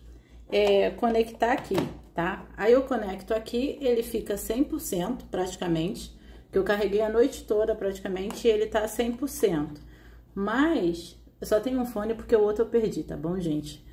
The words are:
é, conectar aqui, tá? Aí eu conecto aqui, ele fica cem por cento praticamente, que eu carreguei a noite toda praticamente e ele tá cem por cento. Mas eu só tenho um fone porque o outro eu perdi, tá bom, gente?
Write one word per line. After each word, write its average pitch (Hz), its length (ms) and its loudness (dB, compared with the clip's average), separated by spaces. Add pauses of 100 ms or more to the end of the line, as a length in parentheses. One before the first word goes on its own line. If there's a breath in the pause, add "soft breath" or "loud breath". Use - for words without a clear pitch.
(500 soft breath)
é, 202 400 4
conectar 226 640 0
aqui, 240 240 -2 (380)
tá? 185 400 -4
Aí 214 180 4
eu 269 100 8
conecto 208 500 -4
aqui, 240 480 -2
ele 240 220 2
fica 208 340 -4
cem 226 260 -2
por 311 160 -2
cento 202 520 -4
praticamente, 175 880 -4 (320 loud breath)
que 190 80 2
eu 190 60 2
carreguei 208 380 2
a 214 60 0
noite 240 360 2
toda 214 300 2
praticamente 196 720 -4
e 226 40 6
ele 214 160 2
tá 214 220 -2
cem 240 240 -2
por 277 160 -4
cento. 156 520 0 (540 loud breath)
Mas 214 840 0 (220)
eu 202 60 -8
só 208 140 4
tenho 254 200 -2
um 240 60 -2
fone 220 280 -4
porque - 200 -2
o 214 80 8
outro 208 220 2
eu 233 40 -12
perdi, 214 340 0
tá 156 140 -8
bom, 165 220 -4
gente? 151 540 -4